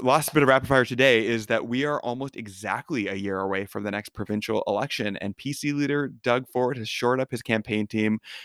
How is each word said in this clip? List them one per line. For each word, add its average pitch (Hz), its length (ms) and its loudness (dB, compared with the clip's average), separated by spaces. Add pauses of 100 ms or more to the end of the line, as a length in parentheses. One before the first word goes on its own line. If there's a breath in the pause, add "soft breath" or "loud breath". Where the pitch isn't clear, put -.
last 143 320 2
bit 147 100 6
of 131 60 6
rapid 131 200 4
fire 131 160 6
today 120 400 4
is 113 220 0
that 113 200 0
we 123 160 -2
are 147 180 -2
almost 131 360 -6
exactly 104 680 -4
a 98 80 -4
year 98 240 -2
away 98 260 -2
from 104 180 -8
the 104 80 -4
next 104 180 -8
provincial 107 560 -2
election, 104 520 -2
and 101 180 -8
P - 160 -8
C 147 220 -4
leader 143 340 0
Doug 123 400 0
Ford 123 300 0
has 110 100 -8
shored 123 320 0
up 131 120 -4
his 113 100 -6
campaign 110 460 0
team 107 320 0 (260 loud breath)